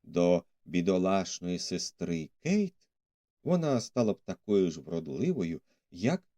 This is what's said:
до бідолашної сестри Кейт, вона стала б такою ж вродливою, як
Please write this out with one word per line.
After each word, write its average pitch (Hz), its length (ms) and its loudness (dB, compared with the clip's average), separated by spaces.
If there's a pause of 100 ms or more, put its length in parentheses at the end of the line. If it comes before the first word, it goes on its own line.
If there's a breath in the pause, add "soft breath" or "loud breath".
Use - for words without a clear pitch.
до 87 420 4 (200)
бідолашної 90 920 0
сестри 85 720 -6 (120)
Кейт, 196 320 0 (680)
вона 156 380 0
стала 110 320 0
б - 120 -8
такою 95 460 2
ж 80 100 -8
вродливою, 82 800 -4 (300)
як 110 340 -4 (140)